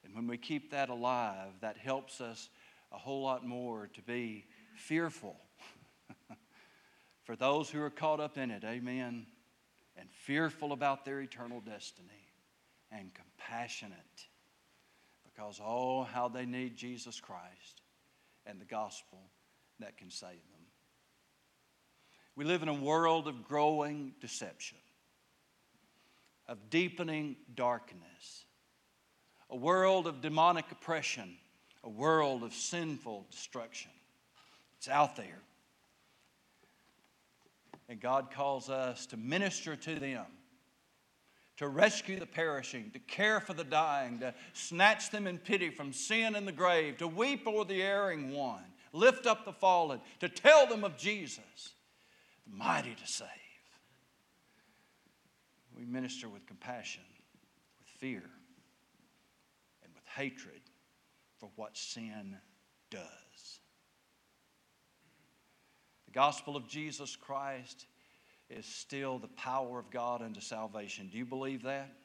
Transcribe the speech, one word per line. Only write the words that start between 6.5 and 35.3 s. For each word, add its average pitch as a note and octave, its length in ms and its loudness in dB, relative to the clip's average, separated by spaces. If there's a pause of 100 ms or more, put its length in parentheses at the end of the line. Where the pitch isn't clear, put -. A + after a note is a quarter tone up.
for A2+ 120 -10
those D3 340 2
who D3+ 100 -4
are D3 100 -2
caught D3+ 300 0
up D3+ 160 -6
in C3 140 -2
it, G#2 140 -8
amen, A#2+ 600 -6 (720)
and - 140 -20
fearful D3 600 -2
about C#3 320 0
their C#3 160 -6
eternal A#2+ 400 -10
destiny, G#2 480 -14 (840)
and G2 240 -14
compassionate A2+ 1120 -12 (1080)
because, G#2 260 -12
oh, B2+ 380 0
how B2 240 -2
they B2+ 180 -4
need B2 320 -6
Jesus A#2+ 440 -12
Christ - 640 -18 (600)
and G2+ 160 -16
the G#2 40 -18
gospel G#2 560 -8 (580)
that G#2 180 -16
can F#2 140 -20
save F2+ 200 -14
them. E2 360 -20 (1700)
We C#3+ 100 -6
live E3+ 180 2
in D#3 60 0
a D3 60 2
world D#3+ 540 4
of B2 180 -10
growing D3 760 2
deception, - 580 -10 (1700)
of A2 220 -14
deepening D#3+ 680 0 (180)
darkness. A#2+ 920 -4 (1040)
A B2+ 60 -8
world F#3 500 6
of C#3+ 140 -4
demonic D#3+ 500 6
oppression, B2 680 -4 (480)
a A2+ 40 -12
world C3+ 540 4
of A2+ 100 -8
sinful C3 800 -4
destruction. - 600 -10 (840)
It's - 120 -10
out C#3+ 280 6
there. F#2 240 -10 (2500)